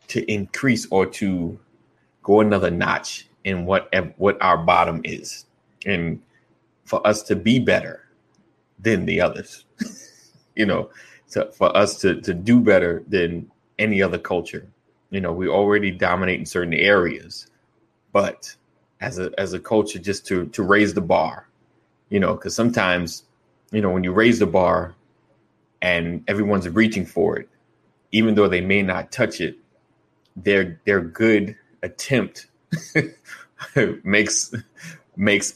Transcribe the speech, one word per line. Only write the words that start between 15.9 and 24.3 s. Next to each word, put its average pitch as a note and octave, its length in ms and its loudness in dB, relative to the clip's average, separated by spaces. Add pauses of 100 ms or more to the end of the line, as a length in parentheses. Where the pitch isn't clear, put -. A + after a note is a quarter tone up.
dominate F2+ 480 0
in - 60 -10
certain F2 280 -4
areas, F2 720 2 (640)
but - 440 -2 (460)
as F#2 180 -8
a, F#2 180 -6
as F#2 160 -4
a F2 60 -8
culture G#2 400 -2
just F#2+ 280 -6
to, F2+ 200 -2
to G2 160 -4
raise G2+ 300 4
the F#2+ 80 -2
bar, E2+ 460 -2 (640)
you G2+ 100 0
know, F2 160 0
'cause - 200 -10
sometimes, F#2 680 0 (480)
you G#2+ 100 -2
know, G2 80 0
when F#2 140 -2
you F2+ 80 -2
raise A2+ 280 4